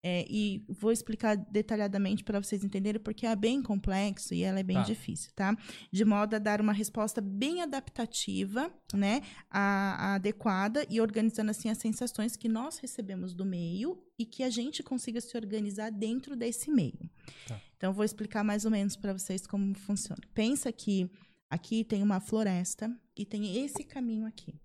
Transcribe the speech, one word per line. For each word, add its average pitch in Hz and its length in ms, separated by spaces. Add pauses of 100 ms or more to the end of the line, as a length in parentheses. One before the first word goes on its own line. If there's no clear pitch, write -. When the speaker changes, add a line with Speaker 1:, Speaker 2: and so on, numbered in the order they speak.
Speaker 1:
é, 175 220
e 208 400
vou 208 220
explicar 220 440
detalhadamente 202 880
pra 202 160
vocês 202 240
entenderem, 202 380
porque 214 240
é 226 100
bem 233 280
complexo 196 720
e 175 80
ela 190 160
é 190 40
bem 185 140
Speaker 2:
Tá. 190 60
Speaker 1:
difícil, - 520
tá? 202 220 (340)
De 202 140
modo 214 300
a 214 40
dar 208 220
uma 214 120
resposta 214 460
bem 233 440
adaptativa, 233 1080 (220)
né, 202 280 (280)
a, 196 600
a 196 40
adequada 208 760
e 226 100
organizando 220 480
assim 214 200
as 220 100
sensações 226 560
que - 120
nós 233 300
recebemos 190 560
do 180 100
meio 190 540 (220)
e 226 80
que - 160
a 254 80
gente 240 320
consiga 240 360
se - 160
organizar 214 560
dentro 233 440
desse 233 340
meio. 170 400 (380)
Speaker 2:
Tá. 110 120 (160)
Speaker 1:
Então, 185 160
vou 208 140
explicar 208 380
mais 208 200
ou 220 60
menos 202 260
pra 202 160
vocês 190 360
como 196 260
funciona. - 480 (140)
Pensa 233 360
que 185 380 (400)
aqui 220 340
tem 208 200
uma 202 160
floresta 214 760 (220)
e 202 80
tem 208 400
esse 285 180
caminho 226 440
aqui. - 260 (120)